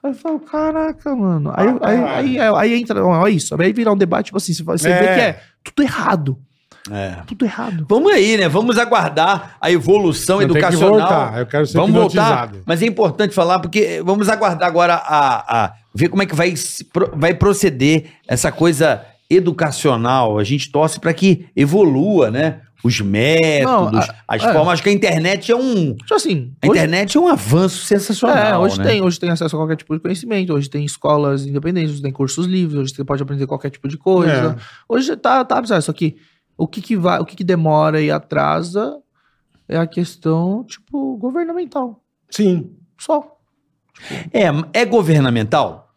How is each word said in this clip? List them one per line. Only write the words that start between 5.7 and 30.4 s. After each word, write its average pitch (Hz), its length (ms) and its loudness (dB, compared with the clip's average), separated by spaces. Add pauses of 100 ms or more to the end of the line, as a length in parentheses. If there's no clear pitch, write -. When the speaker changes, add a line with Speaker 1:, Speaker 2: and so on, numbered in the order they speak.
Speaker 1:
errado. 156 540 -2 (520)
Speaker 3:
É. 98 360 -8
Speaker 1:
Tudo 226 180 -6
errado. 196 460 -6
Speaker 3:
Vamos 285 240 4
aí, 220 240 4
né? 185 100 2
Vamos 214 300 0
aguardar 185 840 0
a 156 120 -2
evolução 180 680 2
Speaker 2:
Eu 190 60 2
tenho 151 120 2
que 190 60 2 (100)
Speaker 3:
educacional. 202 240 4 (100)
Speaker 2:
voltar, 123 300 0
eu 123 80 -4
quero 147 180 0
ser 117 120 -2
Speaker 3:
Vamos 180 180 2
voltar, 208 260 2
Speaker 2:
hipnotizado. 107 440 -2
Speaker 3:
mas 165 180 -2
é - 20 2
importante 208 480 0
falar, 180 260 2
porque 175 460 -2
vamos 196 240 0
aguardar 190 400 0
agora 170 240 2
a, 135 720 0
a 95 80 -8 (200)
ver 135 160 0
como 196 120 0
é 196 60 0
que - 80 -6
vai 170 200 0
se - 300 -10
pro-, - 300 -2
vai 165 180 0
proceder 160 720 2 (220)
essa 127 240 -2
coisa 156 520 2 (240)
educacional. 131 1080 2
A 104 60 0
gente 131 280 -2
torce 156 280 0
pra 165 140 -2
que 185 420 2
evolua, 151 760 2
né? 139 320 -2 (220)
Os 120 180 0
métodos, 139 920 2
Speaker 1:
Não, 110 60 0
a-, - 160 -4 (120)
Speaker 3:
as 107 160 -4
Speaker 1:
é. 233 100 2
Speaker 3:
formas. 160 200 2
Acho 165 100 -4
que 202 60 2
a 208 40 4
internet 190 580 0
é 233 40 4
um, 208 400 -2
Speaker 1:
Tipo - 180 -6
assim, 170 480 -2
Speaker 3:
a 139 60 0
Speaker 1:
hoje - 120 4
Speaker 3:
internet 180 380 0
é - 20 6
um 349 80 4
avanço 175 560 2
sensacional, 214 540 0
Speaker 1:
É, 208 220 2
hoje 190 180 0
Speaker 3:
né? 196 80 -2
Speaker 1:
tem, 202 160 2
hoje 180 180 0
tem 175 120 -2
acesso 165 240 -2
a 151 40 -4
qualquer 156 180 -2
tipo - 180 -8
de 165 40 -6
conhecimento, 185 540 -4